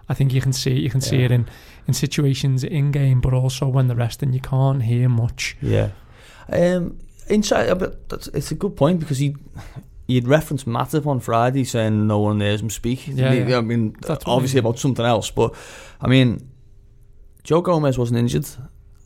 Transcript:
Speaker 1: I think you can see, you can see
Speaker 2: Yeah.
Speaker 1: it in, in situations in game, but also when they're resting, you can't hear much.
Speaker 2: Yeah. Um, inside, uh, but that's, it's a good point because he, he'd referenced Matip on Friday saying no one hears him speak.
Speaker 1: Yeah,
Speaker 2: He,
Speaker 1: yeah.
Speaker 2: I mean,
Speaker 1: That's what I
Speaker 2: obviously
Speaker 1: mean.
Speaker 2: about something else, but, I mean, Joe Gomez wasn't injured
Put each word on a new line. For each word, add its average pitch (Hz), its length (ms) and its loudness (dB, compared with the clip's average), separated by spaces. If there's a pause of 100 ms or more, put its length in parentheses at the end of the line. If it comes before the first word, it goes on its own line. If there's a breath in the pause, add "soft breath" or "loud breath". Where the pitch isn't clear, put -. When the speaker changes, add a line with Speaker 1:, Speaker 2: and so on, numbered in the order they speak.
Speaker 1:
I 135 60 -2
think 135 200 2
you 135 80 2
can 131 100 0
see, 131 220 -2
you 135 160 0
can 131 100 0
see 135 180 0
Speaker 2:
Yeah. 127 80 4
Speaker 1:
it 123 60 2
in, 120 160 2 (400 loud breath)
in 131 60 4
situations 135 680 0
in 143 300 0
game, 135 300 2
but 127 100 2
also 131 360 0
when 131 200 2
they're 120 80 -2
resting, 123 380 -2
you 127 60 -2
can't 135 420 0
hear 120 260 2
much. 117 540 -2
Speaker 2:
Yeah. 107 280 0 (600 loud breath)
Um, 175 460 0 (300)
inside, 208 420 2
uh, - 60 4
but - 340 -6
that's, - 180 -10
it's - 220 -6
a 151 60 -4
good - 200 -6
point 165 240 2
because 147 180 -4
he, 143 160 0 (760 loud breath)
he'd 123 200 2
referenced 151 380 2
Matip 131 400 -2
on 135 140 0
Friday 120 440 0
saying 107 420 0
no 107 120 2
one 104 220 2
hears 104 200 0
him 113 100 -4
speak. - 380 -6
Speaker 1:
Yeah, 131 240 2
Speaker 2:
He, 123 80 2 (100)
Speaker 1:
yeah. 127 80 2
Speaker 2:
I - 40 0
mean, 113 300 0 (100)
Speaker 1:
That's - 240 -6
what - 20 -8
I 117 60 2
Speaker 2:
obviously 135 260 2
Speaker 1:
mean. 113 60 2
Speaker 2:
about 120 120 0
something 117 280 0
else, 117 240 0
but, 113 240 0 (460 loud breath)
I - 80 -2
mean, 127 380 4 (1000)
Joe 165 180 2
Gomez 151 340 2
wasn't 120 220 0
injured 123 300 0 (580)